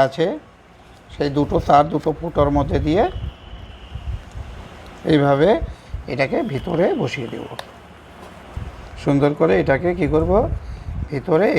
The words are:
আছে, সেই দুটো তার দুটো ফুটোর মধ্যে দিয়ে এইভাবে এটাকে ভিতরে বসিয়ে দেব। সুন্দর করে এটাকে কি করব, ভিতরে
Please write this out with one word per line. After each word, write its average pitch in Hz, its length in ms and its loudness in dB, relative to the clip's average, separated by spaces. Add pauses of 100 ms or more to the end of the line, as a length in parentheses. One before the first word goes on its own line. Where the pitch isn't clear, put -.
আছে, 165 220 0 (880)
সেই 143 240 -2
দুটো 147 180 0 (120)
তার 147 260 8
দুটো 151 160 -2 (100)
ফুটোর 165 380 0
মধ্যে 143 200 0 (100)
দিয়ে 170 160 2 (2000)
এইভাবে 143 380 6 (640)
এটাকে 135 240 0 (140)
ভিতরে 143 340 0 (160)
বসিয়ে 127 320 -4
দেব। 120 120 -10 (1600)
সুন্দর 143 360 4
করে 165 140 4 (100)
এটাকে 143 260 2 (100)
কি 160 140 2
করব, 160 180 2 (800)
ভিতরে 156 360 2 (120)